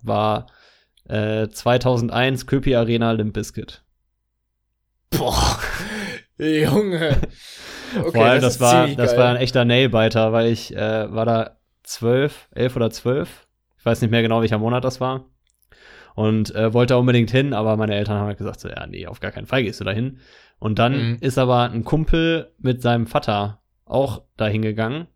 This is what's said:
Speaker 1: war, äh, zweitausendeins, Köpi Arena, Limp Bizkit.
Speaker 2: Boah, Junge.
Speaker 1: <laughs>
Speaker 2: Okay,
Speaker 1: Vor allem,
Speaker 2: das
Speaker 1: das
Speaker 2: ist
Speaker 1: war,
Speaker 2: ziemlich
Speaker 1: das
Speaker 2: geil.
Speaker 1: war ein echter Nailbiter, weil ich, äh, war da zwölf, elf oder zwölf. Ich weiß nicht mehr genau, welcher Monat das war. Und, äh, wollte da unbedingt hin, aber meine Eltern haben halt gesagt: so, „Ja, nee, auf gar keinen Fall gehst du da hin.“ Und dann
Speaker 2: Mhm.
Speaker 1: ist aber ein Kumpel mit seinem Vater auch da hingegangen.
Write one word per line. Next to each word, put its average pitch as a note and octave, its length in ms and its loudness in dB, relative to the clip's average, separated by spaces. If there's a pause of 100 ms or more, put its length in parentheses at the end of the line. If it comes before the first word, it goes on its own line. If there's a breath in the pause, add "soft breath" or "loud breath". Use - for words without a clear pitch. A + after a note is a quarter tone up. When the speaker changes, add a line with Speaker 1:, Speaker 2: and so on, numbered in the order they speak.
Speaker 1:
war, G#2+ 420 -2 (600 soft breath)
äh, G#2+ 400 -2
zweitausendeins, B2 960 0
Köpi C3+ 280 0
Arena, A#2 360 2
Limp G#2+ 220 -2
Bizkit. - 500 -10 (1300)
Speaker 2:
Boah, - 500 0 (800 loud breath)
Junge. D#3 880 0
Speaker 1:
<laughs> - 60 -8 (640 loud breath)
Speaker 2:
Okay, E3+ 160 -2
Speaker 1:
Vor A2+ 140 4
allem, B2+ 160 6
Speaker 2:
das - 0 -
Speaker 1:
das B2 140 4
Speaker 2:
ist B2+ 60 -4
Speaker 1:
war, B2 100 6 (140)
Speaker 2:
ziemlich C#3 120 -2
Speaker 1:
das B2 140 2
Speaker 2:
geil. A#2+ 80 2
Speaker 1:
war B2 100 6
ein A#2+ 60 0
echter B2 300 0
Nailbiter, A2+ 680 4
weil A#2 140 2
ich, A2+ 280 -4
äh, A2 380 -4
war A2+ 120 -2
da A2+ 320 -2 (260)
zwölf, C3 720 -2
elf B2 200 -2
oder A2+ 140 0
zwölf. C3+ 560 -6 (320)
Ich - 80 -8
weiß A#2 160 0
nicht A#2 80 2
mehr A#2 140 2
genau, A2+ 180 0
welcher A2 160 0
Monat A#2+ 260 -2
das C3 160 -4
war. C3 300 -6 (840 loud breath)
Und, A2 400 0
äh, A2 180 0
wollte B2 220 4
da B2 40 6
unbedingt A#2+ 300 4
hin, C3+ 240 0
aber G#2+ 240 0
meine G#2+ 160 0
Eltern G#2 240 -2
haben G2+ 80 -2
halt G2+ 140 -6
gesagt: - 220 -10
so, - 60 -12
„Ja, - 200 -12
nee, F2+ 180 -14
auf F#2+ 140 -16
gar - 100 -8
keinen G#2 160 -14
Fall C3 160 -2
gehst G#2 180 -4
du G2+ 40 -8
da G2 80 -4
hin.“ B2 260 -4 (400 soft breath)
Und G#2+ 220 -2
dann A#2 320 2
Speaker 2:
Mhm. A#2 100 -4
Speaker 1:
ist C3 160 -2
aber B2 320 2
ein A#2 140 -4
Kumpel E3 760 0
mit B2+ 240 -2
seinem A#2+ 240 2
Vater G#2 560 -4 (240)
auch A#2+ 380 -2 (140)
da A2 100 -2
hingegangen. A2 580 -4 (100)